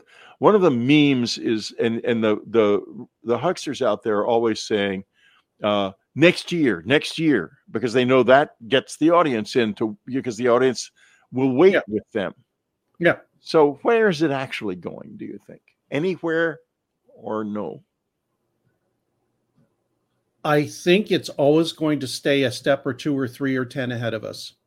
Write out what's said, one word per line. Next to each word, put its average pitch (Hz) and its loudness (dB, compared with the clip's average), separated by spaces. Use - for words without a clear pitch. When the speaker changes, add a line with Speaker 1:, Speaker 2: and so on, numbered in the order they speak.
Speaker 1:
one 170 4
of 208 4
the 175 4
memes 131 2
is, 110 -4
and, 113 -2
and 117 0
the, 107 0
the, 104 0
the 113 0
hucksters 143 -4
out 107 0
there 104 0
are 104 -2
always 117 0
saying, 101 -2
uh, 101 -2
"Next 165 2
year, 123 0
next 147 -2
year," 139 0
because 113 -4
they 123 2
know 127 6
that 131 4
gets 131 0
the 156 2
audience 143 0
into, 110 0
because 123 -6
the 120 0
audience 123 2
will 127 0
wait 185 6
Speaker 2:
Yeah. 156 0
Speaker 1:
with 104 -6
them. 95 -4
Speaker 2:
Yeah. 170 2
Speaker 1:
So 147 2
where 226 2
is 156 -2
it 156 2
actually 127 -6
going, - -14
do - -14
you - -12
think? - -20
Anywhere 165 -4
or 110 -6
no? 104 -8
Speaker 2:
I 151 2
think 196 0
it's 156 -2
always 156 2
going 151 -2
to 131 -4
stay 139 0
a 123 -2
step 139 -2
or 131 -4
two 139 -4
or 131 -4
three 135 -4
or 127 -4
ten 123 -8
ahead 117 -6
of 110 -8
us - -14